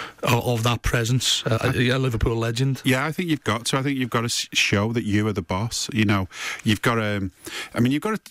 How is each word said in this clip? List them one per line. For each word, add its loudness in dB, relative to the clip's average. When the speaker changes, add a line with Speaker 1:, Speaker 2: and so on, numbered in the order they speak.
Speaker 1:
o-, 2
of 0
that 0
presence, 0
uh, 2
a, 2
a 2
Liverpool 0
legend? 0
Speaker 2:
Yeah, 2
I -2
think -4
you've 0
got -2
to. 0
I 0
think 0
you've -2
got 0
to 0
s-, -4
show 2
that -2
you 2
are 0
the -2
boss. -4
You 4
know, 2
you've 2
got 2
to, -2
I -2
mean, 4
you've 0
got -2
to, -10